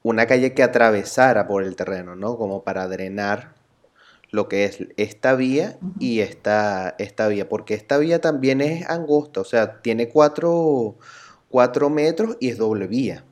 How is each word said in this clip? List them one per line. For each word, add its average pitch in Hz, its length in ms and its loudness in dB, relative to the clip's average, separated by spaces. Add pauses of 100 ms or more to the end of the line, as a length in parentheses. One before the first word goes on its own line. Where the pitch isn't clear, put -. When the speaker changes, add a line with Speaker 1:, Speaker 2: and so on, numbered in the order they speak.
Speaker 1:
Una 113 240 2
calle 127 280 2
que 131 100 4
atravesara 113 840 4
por 98 160 0
el 95 120 -6
terreno, 90 400 -8
¿no? 107 220 -6
Como 98 260 -6
para 95 240 -4
drenar 98 680 -6 (760)
lo 104 160 -2
que 101 180 0
es 98 140 -8 (180)
esta 107 380 0
vía 131 460 -2
Speaker 2:
Ujú. 180 180 -10
Speaker 1:
y 120 220 -2
esta, 101 800 -2
esta 104 280 -4
vía, 101 220 -2
porque 107 240 -6
esta 120 240 -2
vía 165 240 0
también 135 400 0
es 160 280 -4
angosta, 147 520 0
o - 20 -6
sea, 110 380 0
tiene 117 280 -2
cuatro, 151 840 2 (540)
cuatro 127 400 4
metros 160 500 0
y 127 100 -2
es 113 80 -6
doble 107 300 0
vía. 107 440 -4